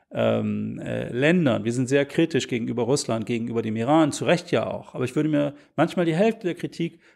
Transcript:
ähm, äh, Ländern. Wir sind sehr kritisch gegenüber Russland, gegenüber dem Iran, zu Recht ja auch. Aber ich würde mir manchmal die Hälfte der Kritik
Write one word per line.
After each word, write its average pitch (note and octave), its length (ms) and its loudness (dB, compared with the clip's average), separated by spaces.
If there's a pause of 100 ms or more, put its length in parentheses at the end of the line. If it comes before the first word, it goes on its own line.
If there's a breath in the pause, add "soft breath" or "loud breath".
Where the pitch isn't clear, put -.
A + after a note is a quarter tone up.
(120)
ähm, A2 720 0
äh, A#2 240 -4
Ländern. C3+ 560 2
Wir A#2 80 0
sind B2 160 0
sehr C#3 180 4
kritisch D#3+ 440 0
gegenüber A#2+ 340 -2
Russland, A2+ 420 0
gegenüber A2+ 360 -2
dem A2 160 -4
Iran, D3 340 4
zu - 140 -4
Recht F3 260 0
ja A2 180 0
auch. - 260 -10
Aber B2 100 -2
ich A#2+ 100 -6
würde D3+ 140 0
mir D3 240 0 (240 loud breath)
manchmal E3+ 280 2
die D#3+ 80 0
Hälfte G#3+ 340 2
der E3 80 -2
Kritik - 440 -6 (160 soft breath)